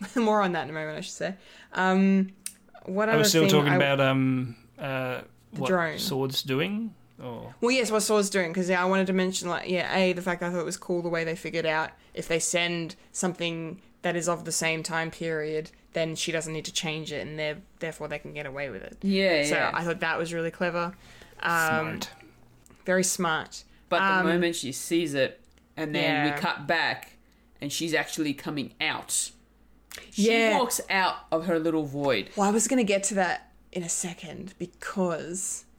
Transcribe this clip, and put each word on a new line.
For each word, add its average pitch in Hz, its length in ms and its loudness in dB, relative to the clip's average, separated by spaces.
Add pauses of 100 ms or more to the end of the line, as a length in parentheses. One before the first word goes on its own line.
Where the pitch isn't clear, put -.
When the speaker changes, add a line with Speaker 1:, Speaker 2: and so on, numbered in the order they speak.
Speaker 1:
<laughs> - 100 -12
more 214 260 4
on 185 100 2
that 160 120 -2
in 143 60 -8
a - 20 -10
moment, 156 260 -6
I - 40 -8
should - 120 -12
say. 175 200 -4 (380)
Um, 190 600 4 (540)
what 208 220 0
Speaker 2:
I - 40 2
Speaker 1:
other 151 80 6
Speaker 2:
was - 80 4
still 160 140 6
Speaker 1:
thing 151 100 6
Speaker 2:
talking 147 200 6
Speaker 1:
I 143 40 4
Speaker 2:
about, 139 240 4
um, 131 560 2 (240)
uh, 131 400 -4 (320)
Speaker 1:
The - 80 -6
Speaker 2:
what 135 80 0
Speaker 1:
drone. 170 320 0
Speaker 2:
Sword's 135 420 -2
doing? 190 500 -2 (300)
Or 117 380 -12
Speaker 1:
Well, 240 100 2
yes, 240 220 2
what 214 80 4
Sword's 208 300 4
doing, 180 220 0
'cause, 180 160 0
yeah, 180 140 4
I 185 40 2
wanted 190 200 4
to 190 60 0
mention, 185 360 0
like, 170 220 -4
yeah, 175 260 0
A, 185 160 4
the 175 100 -6
fact 180 200 -2
I 175 80 -2
thought 180 100 -2
it 156 40 -2
was 170 120 -6
cool 175 260 -2
the 175 60 -4
way 165 140 0
they 165 140 -2
figured 160 300 -4
out 156 240 0 (240)
if - 120 -8
they 165 140 0
send 170 560 0 (160)
something 170 680 -4 (220)
that 175 140 0
is 165 120 -2
of 165 160 -2
the 165 80 -8
same 160 300 0
time 160 300 -2
period, 156 580 -4 (240)
then 160 220 -2
she 170 160 -4
doesn't 160 200 -4
need 151 120 -6
to - 80 -10
change 156 400 -4
it, 127 140 -6
and 151 120 -10
they're, 151 200 -4 (200)
therefore 156 300 -8
they 147 100 -6
can 147 160 -14
get 147 120 -8
away 139 220 -8
with 101 140 -10
it. - 180 -16
Speaker 3:
Yeah, 190 440 4
Speaker 1:
So 151 100 2
Speaker 3:
yeah. 160 180 2
Speaker 1:
I 165 120 -2
thought 170 160 -2
that 165 180 0
was 165 160 -2
really 165 160 -2
clever. 175 440 -2 (460)
Um, 165 280 2
Speaker 2:
Smart. 160 420 -2 (760)
Speaker 1:
very 185 200 2
smart. 165 580 -2 (260)
Speaker 3:
But 175 120 2
the 190 200 4
Speaker 1:
Um, 170 60 4
Speaker 3:
moment 170 300 2
she 127 160 -6
sees 170 420 0
it, 131 260 0 (360)
and 151 180 -4
then 151 320 2
Speaker 1:
Yeah. 143 80 0
Speaker 3:
we 147 60 -6
cut 156 260 -4
back, 151 460 0 (480)
and 143 120 -6
she's 160 220 -2
actually 147 400 0
coming 143 460 -6
out. - 500 -2 (800)
She 214 220 2
Speaker 1:
Yeah. 226 260 4
Speaker 3:
walks 233 220 0 (100)
out 190 240 2 (160)
of 160 160 0
her 170 140 2
little 156 240 2
void. 139 520 0
Speaker 1:
Well, 202 120 4
I - 20 4
was 220 160 2
gonna 254 180 4
get 196 200 2
to 214 100 -2
that 180 380 -2 (200)
in 180 120 -4
a 165 40 -6
second 170 720 -8
because 180 1040 -4 (140)